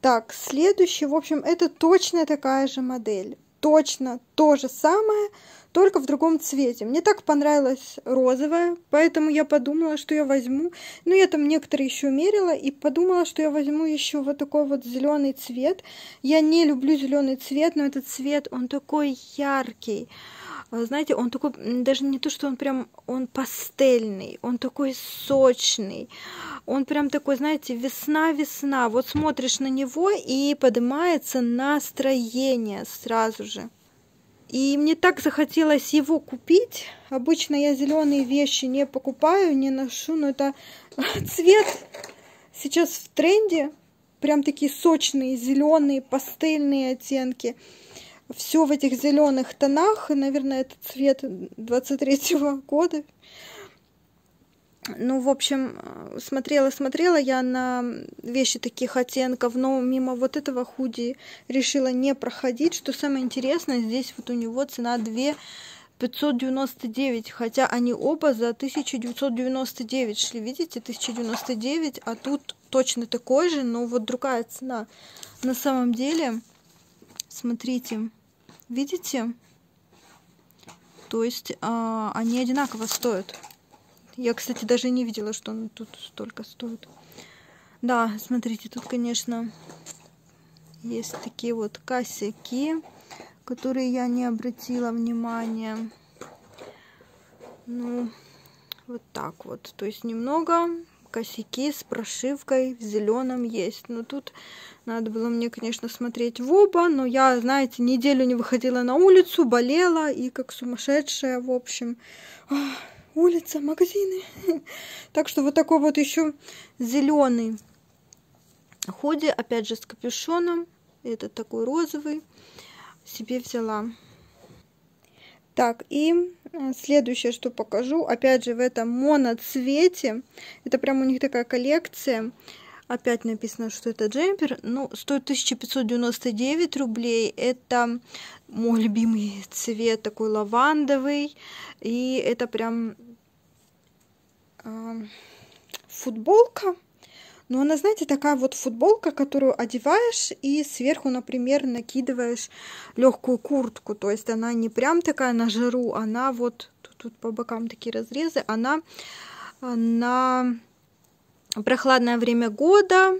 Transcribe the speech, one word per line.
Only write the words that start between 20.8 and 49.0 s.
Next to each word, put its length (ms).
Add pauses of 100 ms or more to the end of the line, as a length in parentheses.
знаете, 300
он 140
такой, 220
м, 320
даже 220
не 140
то, 100
что 180
он 100
прям, 300 (180)
он 220
пастельный, 1120
он 160
такой 380
сочный, 1120 (560)
он 200
прям 240
такой, 260
знаете, 400
весна-весна. 1120
Вот 180
смотришь 520
на 100
него, 400
и 500
поднимается 840
настроение 1400
сразу 600
же. 240 (800)
И 280
мне 180
так 240
захотелось 720
его 260
купить. 640 (240)
Обычно 460
я 200
зеленые 480
вещи 420
не 200
покупаю, 720
не 120
ношу, 460
но 140
это 240 (420)
<laughs> 400
цвет 300 (880)
сейчас 380
в 180
тренде. 600 (500)
Прям 220
такие 280
сочные, 640
зеленые, 680
пастельные 920
оттенки. 640 (800)
Все 320
в 60
этих 220
зеленых 600